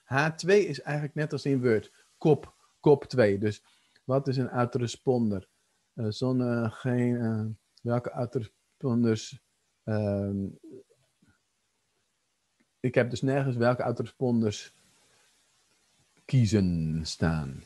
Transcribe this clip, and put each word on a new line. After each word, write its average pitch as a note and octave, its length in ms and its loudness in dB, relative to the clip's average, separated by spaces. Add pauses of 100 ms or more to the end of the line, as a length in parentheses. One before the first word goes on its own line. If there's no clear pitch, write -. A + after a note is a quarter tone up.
H C#3+ 240 0
twee E3+ 380 2
is C#3+ 140 -6
eigenlijk D3 340 -6
net D3+ 180 -4
als C#3 120 -6
in C#3 180 0
Word. A2 300 2 (260)
Kop, - 360 2 (260)
kop C#3+ 240 6
twee. G#2 340 2
Dus G#2+ 240 -2 (420)
wat C3+ 240 0
is C3 80 0
een B2+ 120 0
autoresponder? A#2+ 1000 -2 (460)
Eh, A2+ 140 -4
zonne-, A#2+ 640 0
geen, B2 460 0
eh, A2+ 280 -2 (380)
welke A#2+ 280 -2
autoresponders? A#2 1300 -4 (440)
Ehm, G2+ 640 -2 (2250)
ik B2 140 -2
heb A#2+ 160 2
dus B2 120 -6
nergens C3+ 340 0
welke A#2+ 260 2
autoresponders A#2+ 920 -2 (1500)
kiezen F2+ 800 2
staan. D#2 640 -4